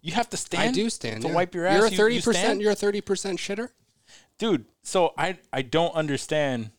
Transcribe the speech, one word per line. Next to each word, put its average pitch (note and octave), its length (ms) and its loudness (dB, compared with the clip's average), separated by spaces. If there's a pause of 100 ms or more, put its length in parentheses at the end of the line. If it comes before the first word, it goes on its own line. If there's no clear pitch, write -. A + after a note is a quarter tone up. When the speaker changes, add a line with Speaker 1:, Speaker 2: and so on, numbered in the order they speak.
Speaker 1:
You D#3+ 120 -8
have A3 180 -2
to F#3+ 60 -8
stand F#3 340 0
Speaker 2:
I - 20 -2
do A3+ 160 0
stand, A2 340 -6
Speaker 1:
to A#2+ 60 -4
Speaker 2:
yeah. E3 60 -4
Speaker 1:
wipe F3+ 200 0
your F3 120 -2
ass? F#3+ 100 4
Speaker 2:
You're G#3 100 6
a - 20 4
Speaker 1:
You, G#3 40 0
you F#3 60 -4
Speaker 2:
thirty A3 240 4
percent, A3+ 140 2 (100)
Speaker 1:
stand? B3 160 0
Speaker 2:
you're G#3 100 4
a G3 40 0
thirty G#3 240 0
percent F#3+ 380 -4
shitter? G#3+ 320 -8 (680)
Speaker 1:
Dude, F#3 260 0 (180)
so F3 360 2
I, F3 200 -2 (140)
I C3+ 100 -2
don't D#3 320 0
understand. C#3+ 840 -2